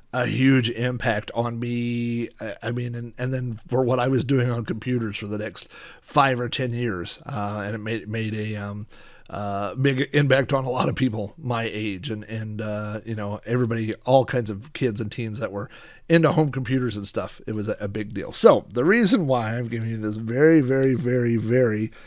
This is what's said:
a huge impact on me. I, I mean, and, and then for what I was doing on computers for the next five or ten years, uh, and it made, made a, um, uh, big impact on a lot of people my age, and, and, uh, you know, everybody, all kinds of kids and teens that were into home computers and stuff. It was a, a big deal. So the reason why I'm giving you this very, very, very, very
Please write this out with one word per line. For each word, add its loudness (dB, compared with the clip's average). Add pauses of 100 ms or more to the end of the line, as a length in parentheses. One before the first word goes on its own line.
(140)
a 0
huge 4
impact -2
on -2
me. -2 (140)
I, -8
I -4
mean, -4
and, -10
and -2
then -4
for 2
what 2
I 2
was 2
doing 2
on -4
computers -2
for -8
the -4
next -8 (320)
five 2
or -2
ten -2
years, -2
uh, -4
and -4
it -6
made, -6
made -4
a, -4
um, -8 (420)
uh, -6
big 2
impact 4
on 0
a -2
lot 0
of -2
people -2
my -4
age, -4
and, -8
and, -8
uh, -6
you -6
know, -6
everybody, 0 (120)
all 4
kinds -2
of -10
kids 0
and -4
teens -6
that -6
were -8 (400)
into 6
home 2
computers -2
and -8
stuff. -6
It -4
was -4
a, -4
a -4
big -6
deal. -6
So 6
the -2
reason 4
why 0
I'm -4
giving -4
you -4
this -4
very, 6
very, 4
very, 2
very 2 (140)